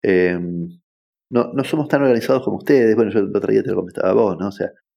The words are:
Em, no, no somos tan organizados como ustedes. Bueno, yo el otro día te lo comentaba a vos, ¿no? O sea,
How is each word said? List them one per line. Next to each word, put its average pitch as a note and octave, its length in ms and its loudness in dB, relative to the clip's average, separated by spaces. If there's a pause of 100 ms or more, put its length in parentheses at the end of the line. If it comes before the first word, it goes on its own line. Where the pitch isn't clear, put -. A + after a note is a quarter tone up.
Em, F2 760 0 (500)
no, A#2+ 220 0
no C3+ 100 -4
somos D3 240 -4
tan C#3+ 140 0
organizados B2+ 420 2
como G2+ 140 -4
ustedes. A#2 380 4
Bueno, A2 160 2
yo G#2+ 80 0
el G2+ 140 -2
otro G#2 200 0
día G#2+ 100 2
te - 60 -6
lo G2 80 -2
comentaba F#2 320 -4
a G2+ 40 2
vos, G#2+ 240 2
¿no? F#2+ 120 -6
O - 20 -8
sea, - 200 -8 (260)